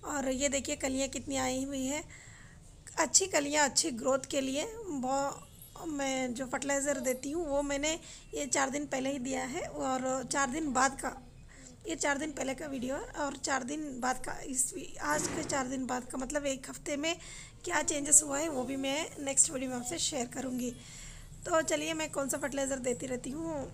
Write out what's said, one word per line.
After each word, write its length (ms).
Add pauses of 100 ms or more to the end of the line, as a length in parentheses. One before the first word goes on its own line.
और 240
ये 200
देखिए 280
कलियाँ 320
कितनी 280
आई 280
हुई 200
है, 200 (920)
अच्छी 280
कलियाँ, 420
अच्छी 220
growth 280 (120)
के 100
लिए 240 (220)
वो 1000
मैं 480
जो 120
fertilizer 540
देती 300
हूँ 160
वो 160
मैंने 380 (340)
ये 120
चार 240
दिन 160
पहले 260
ही 60
दिया 260
है 160
और 640
चार 260
दिन 220
बाद 280
का, 220 (640)
ये 80
चार 220
दिन 140
पहले 220
का 120
video 300
है 60
और 340
चार 280
दिन 360
बाद 240
का, 160
इस 340
वी-, 240
आज 280
के 180
चार 240
दिन 180
बाद 180
का, 140
मतलब 280
एक 240
हफ़्ते 260
में 200 (480)
क्या 180
changes 400
हुआ 160
है 100
वो 160
भी 120
मैं 420
next 320
video 200
में 60
आपसे 220
share 280
करूँगी। 440 (760)
तो 160
चलिए, 320
मैं 160
कौन 180
सा 100
fertilizer 400
देती 280
रहती 240
हूँ? 440